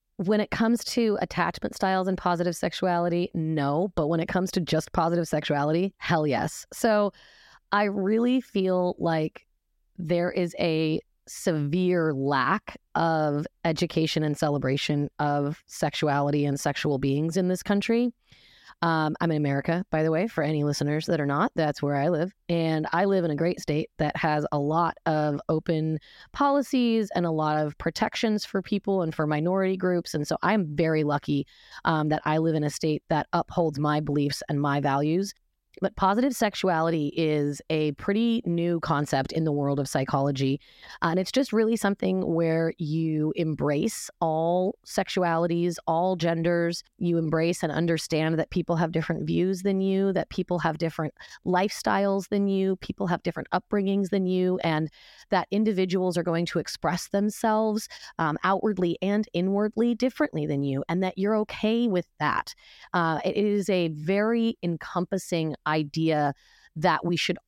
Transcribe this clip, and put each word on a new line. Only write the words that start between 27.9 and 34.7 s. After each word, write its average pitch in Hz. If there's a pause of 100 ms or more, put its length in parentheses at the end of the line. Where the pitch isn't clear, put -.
for -
people 196
and 160
for 156
minority 185
groups. 180
And 151
so 156
I'm 196 (100)
very 160
lucky, 143 (400)
um, 156
that 151
I 156
live 160
in 151
a 147
state 151
that 151
upholds 165
my 151
beliefs 143
and 147
my 143